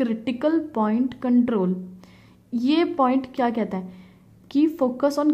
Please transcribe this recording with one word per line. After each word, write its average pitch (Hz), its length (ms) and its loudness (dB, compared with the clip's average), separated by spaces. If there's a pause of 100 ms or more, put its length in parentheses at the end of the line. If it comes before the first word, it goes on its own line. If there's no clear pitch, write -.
critical 262 580 -2 (200)
point 226 440 0
control। 233 520 2 (800)
ये 285 300 2
पॉइंट 269 500 0
क्या 240 160 0
कहता 220 260 -4
है 185 160 -10 (580)
कि 294 160 4 (160)
focus 277 360 0
on 302 160 2